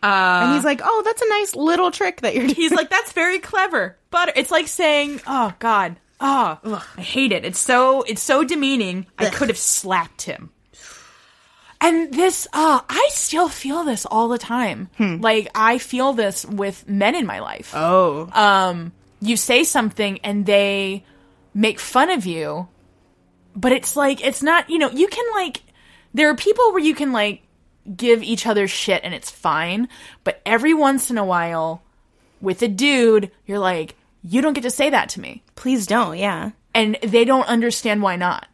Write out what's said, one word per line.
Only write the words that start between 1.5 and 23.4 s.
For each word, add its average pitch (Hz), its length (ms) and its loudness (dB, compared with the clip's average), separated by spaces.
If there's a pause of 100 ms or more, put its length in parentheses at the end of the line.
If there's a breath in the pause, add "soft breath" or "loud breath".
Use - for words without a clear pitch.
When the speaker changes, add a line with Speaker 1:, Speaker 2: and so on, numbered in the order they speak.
Speaker 2:
little 349 340 2
trick 359 320 -4
that 233 140 -2
you're 247 80 0
doing." 269 120 2
Speaker 1:
He's 320 180 0
like, 320 160 0
"That's 403 240 -2
very 359 260 0
clever." 349 580 -2 (140)
Butter. 349 240 0
It's 254 160 -2
like 320 160 0
saying, 294 580 0
"Oh, 247 340 -2
God. 202 360 0 (240)
Oh, 247 420 0
Speaker 2:
Ugh. 208 220 -8 (140)
Speaker 1:
I - 40 -14
hate 254 300 -2
it. 180 140 -2
It's 180 120 -8
so, 262 440 2
it's 226 200 -6
so 285 220 2
demeaning. 254 600 -2 (120)
I 214 100 0
Speaker 2:
Ugh. - 60 -2
Speaker 1:
could 277 140 -2
have 220 100 -2
slapped - 680 -2
him." 160 260 -12 (1300 loud breath)
And 330 340 2
this, 349 380 2
uh, 302 380 4
I 403 220 2
still 330 360 0
feel 311 380 -4
this 240 200 -4
all 220 220 0
the 233 100 -2
time. 220 600 -4
Speaker 2:
Hmm. 175 240 0
Speaker 1:
Like, 220 340 2
I 226 220 4
feel 247 340 -2
this 214 340 -2
with 196 440 -6
men 202 260 2
in 320 100 -2
my 101 140 -6
life. - 340 -12
Speaker 2:
Oh. 170 600 2
Speaker 1:
Um, 185 580 2 (300)
you 220 160 0
say 262 260 2
something 214 580 -2
and 208 240 -2
they 196 600 2 (480 soft breath)
make 220 260 0
fun 285 300 0
of 285 160 -2
you, 160 420 -6 (880)